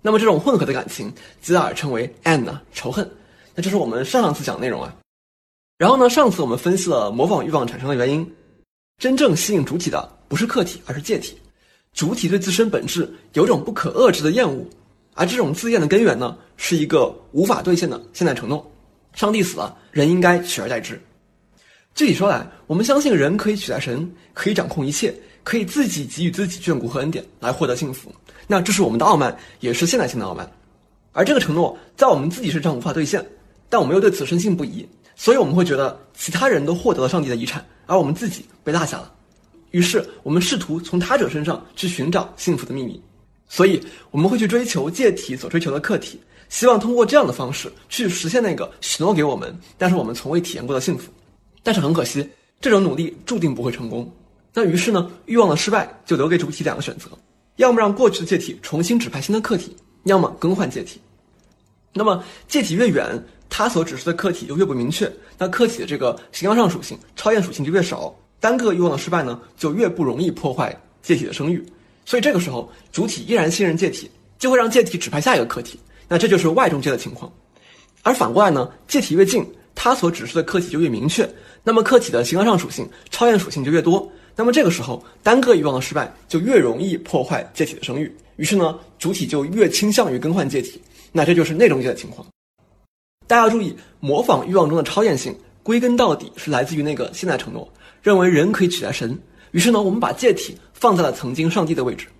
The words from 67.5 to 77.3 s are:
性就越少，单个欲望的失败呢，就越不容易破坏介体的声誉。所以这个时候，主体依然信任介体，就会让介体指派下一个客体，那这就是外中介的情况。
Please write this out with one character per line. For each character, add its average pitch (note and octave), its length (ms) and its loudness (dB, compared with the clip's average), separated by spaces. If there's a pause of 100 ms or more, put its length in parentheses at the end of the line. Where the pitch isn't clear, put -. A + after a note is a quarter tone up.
性 D3 120 -6
就 D3 60 -4
越 F#3 100 2
少， - 320 -4 (280)
单 A#3 160 2
个 A3+ 180 2
欲 F3 60 0
望 F3 100 4
的 C#3 80 -4
失 - 100 -8
败 E3+ 140 0
呢， A#2+ 180 -6 (160)
就 D3+ 160 -2
越 G#3 160 2
不 F3 140 -4
容 B2+ 180 -2
易 F3 120 0
破 C#3 200 -4
坏 B2 240 -4 (240)
介 - 140 2
体 - 100 -2
的 - 80 -8
声 C#3+ 160 -6
誉。 F3 160 -4 (400)
所 B3 140 0
以 - 20 2
这 C#4+ 120 2
个 F3+ 80 2
时 E3+ 100 -6
候， A#2+ 180 -10 (220)
主 - 160 -2
体 - 220 -8
依 A#3 60 0
然 E3 140 2
信 F#3 160 0
任 E3 120 0
介 F3 120 0
体， - 220 -10 (260)
就 B3+ 140 0
会 B3+ 80 6
让 A3+ 100 4
介 A#3 140 4
体 F3+ 160 -2
指 - 100 -8
派 F#3+ 120 -2
下 B3 160 2
一 - 20 2
个 A#2 80 0
客 A#2+ 160 -8
体， - 160 -16 (300)
那 E3+ 100 2
这 A3 80 2
就 F#3+ 100 6
是 E3 120 2
外 A#3 200 4
中 C#3+ 140 -2
介 C#3 80 0
的 B2+ 60 0
情 - 180 -10
况。 - 180 -18 (720)